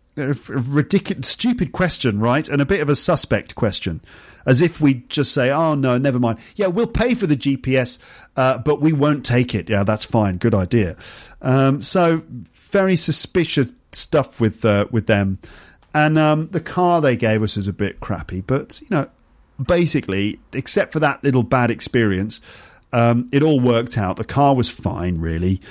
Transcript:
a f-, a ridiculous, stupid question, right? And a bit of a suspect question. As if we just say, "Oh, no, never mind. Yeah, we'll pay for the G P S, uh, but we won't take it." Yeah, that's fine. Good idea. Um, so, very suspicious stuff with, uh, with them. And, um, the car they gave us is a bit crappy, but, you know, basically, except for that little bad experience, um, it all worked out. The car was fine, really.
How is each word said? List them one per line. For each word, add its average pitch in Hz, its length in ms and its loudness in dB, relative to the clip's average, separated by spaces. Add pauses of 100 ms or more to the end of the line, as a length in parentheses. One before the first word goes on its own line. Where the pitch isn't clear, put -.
(180)
a 139 120 -4
f-, - 200 -6
a 123 80 -6
ridiculous, 143 720 0
stupid 240 420 -2
question, 123 480 -2
right? 123 280 0
And 143 140 0
a 139 40 0
bit 185 160 0
of 143 80 0
a 147 60 2
suspect - 600 -2
question. 95 460 -4 (440)
As 127 160 4
if 165 200 0
we 139 140 4 (120)
just - 260 -4
say, 131 180 0
"Oh, 156 220 0
no, 131 240 0
never 127 220 0
mind. 113 200 0 (160)
Yeah, 202 120 0
we'll 214 200 0
pay 233 260 0
for 196 140 0
the 147 80 2
G 139 200 -2
P 131 220 -2
S, 123 200 -2 (380)
uh, 131 220 0
but 143 240 -2
we 160 120 4
won't 143 320 0
take 120 300 0
it." 92 140 -6
Yeah, 101 140 2
that's 107 220 -2
fine. 101 320 0
Good 107 180 2
idea. 95 420 0 (440)
Um, 135 400 2
so, 165 420 0 (300)
very 190 420 0
suspicious 160 760 -2 (200)
stuff - 500 -2
with, 110 220 0
uh, 104 280 2
with 110 160 0
them. 101 320 0 (540)
And, 156 240 2
um, 156 340 2
the - 100 -4
car 175 400 0
they 127 160 2
gave 110 260 0
us 104 140 -4
is 98 100 -4
a 98 60 -2
bit - 260 -4
crappy, 90 420 -8
but, - 400 -6
you - 100 -20
know, 143 160 0 (580)
basically, 135 760 0 (120)
except - 400 -2
for 156 80 -4
that 147 240 0
little 127 200 2
bad 123 280 2
experience, 107 680 -2 (500)
um, 120 400 2
it 139 120 4
all 151 180 4
worked 120 360 0
out. 95 200 -2
The 110 80 -8
car 143 300 4
was 120 120 2
fine, 90 520 -4
really. 82 520 0